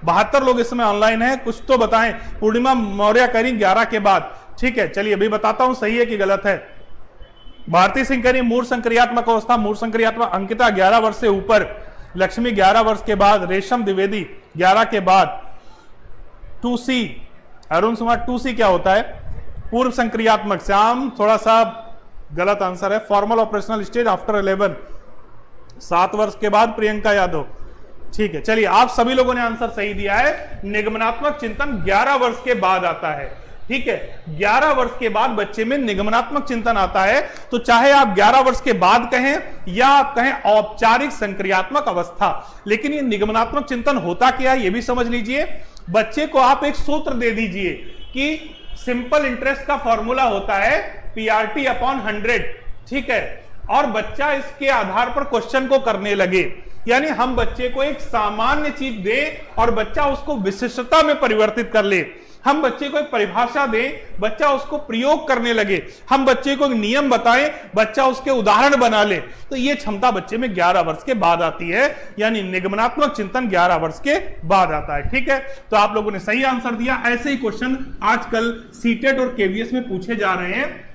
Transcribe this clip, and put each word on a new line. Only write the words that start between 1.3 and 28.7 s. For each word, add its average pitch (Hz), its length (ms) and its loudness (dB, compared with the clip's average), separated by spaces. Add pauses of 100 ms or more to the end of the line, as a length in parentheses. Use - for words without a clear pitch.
कुछ - 240 -6
तो 262 100 4
बताएं। 226 360 2 (260)
पूर्णिमा 240 340 2
मौर्य 214 520 2
कह 240 140 2
रही 254 120 0
ग्यारह 208 320 4
के 220 140 -4
बाद, 196 360 2 (260)
ठीक 254 180 0
है, 185 100 0
चलिए 208 240 0
अभी 196 160 2
बताता 214 360 2
हूं 254 100 2
सही 226 240 -2
है 240 80 4
कि 226 100 -4
गलत 196 300 2
है। - 320 -4 (920)
भारती 196 340 4
सिंह 254 180 -2
कह 247 80 4
रही 254 120 2
मूल 240 220 2
संक्रियात्मक 233 640 0
अवस्था, 226 280 2
मूल 214 180 0
संक्रियात्मक। 226 580 0
अंकिता 208 360 0
ग्यारह 196 300 4
वर्ष 220 220 0
से 233 80 2
ऊपर, 202 600 0 (280)
लक्ष्मी 190 340 0
ग्यारह 196 300 4
वर्ष 214 260 0
के 214 80 0
बाद, 202 360 4
रेशम 202 340 -2
द्विवेदी 202 360 0 (360)
ग्यारह 190 280 6
के 214 160 -2
बाद, 185 560 2 (1040)
टू 247 140 -2
सी, 240 520 -4 (440)
अरुण 202 220 2
कुमार, 233 220 0
टू 240 220 -4
सी 247 160 -4
क्या 226 120 2
होता 185 260 4
है? 214 100 4 (680)
पूर्व 247 200 0
संक्रियात्मक। 220 720 0
श्याम, 226 560 2
थोड़ा 214 180 4
सा 220 200 4 (760)
गलत 196 300 0
आंसर 185 300 -2
है, 214 60 2
फॉर्मल 214 380 2
ऑपरेशनल 214 480 0
स्टेज 233 220 0
आफ्टर 208 320 0
इलेवन, 190 380 0 (1000)
सात 185 360 0
वर्ष 214 260 -2
के 214 80 0
बाद, 214 200 4
प्रियंका 214 440 0
यादव, 175 340 0 (720)
ठीक 202 180 0
है। 147 60 -4
चलिए, 220 240 2
आप 202 240 4